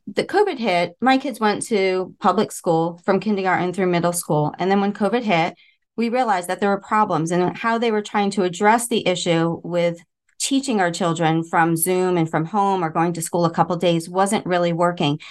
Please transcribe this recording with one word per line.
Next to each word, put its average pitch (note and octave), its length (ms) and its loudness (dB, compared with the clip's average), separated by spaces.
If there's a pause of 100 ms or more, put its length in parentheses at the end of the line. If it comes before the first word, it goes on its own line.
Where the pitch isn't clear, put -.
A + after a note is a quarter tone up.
the G#3 160 -2
covid F#4+ 340 0
hit, F3 420 0
my C4 160 4
kids C4 220 -4
went G#3 280 0
to F#3 520 0
public G3+ 320 2
school E3+ 540 -2
from G3 160 2
kindergarten F#3 520 0
through F#3 140 -2
middle F3 260 0
school. D3+ 460 -2
And F3+ 100 -2
then G3 120 2
when G3+ 120 0
covid G#3 300 -2
hit, F3+ 320 0 (420)
we A#3 120 -2
realized G#3+ 400 0
that F#3 100 -4
there G3+ 120 0
were G3+ 100 0
problems F#3+ 500 0
in F3 240 0
how A3+ 240 -2
they A3+ 140 0
were G#3+ 100 0
trying G3+ 300 -2
to G3+ 100 0
address G#3 460 2
the - 180 -2
issue E3+ 560 0
with E3+ 380 -2 (380)
teaching C4+ 440 0
our F3 80 2
children E3 520 0
from E3 320 2
Zoom F3+ 440 0
and D#3+ 120 0
from D#3+ 140 0
home G3 400 0
or D#3 60 -4
going E3+ 240 0
to E3 80 -6
school F3 240 0
a D#3+ 40 0
couple F3+ 260 0
days E3+ 300 0
wasn't F#3+ 380 0
really F3 280 0
working. E3+ 460 0 (120)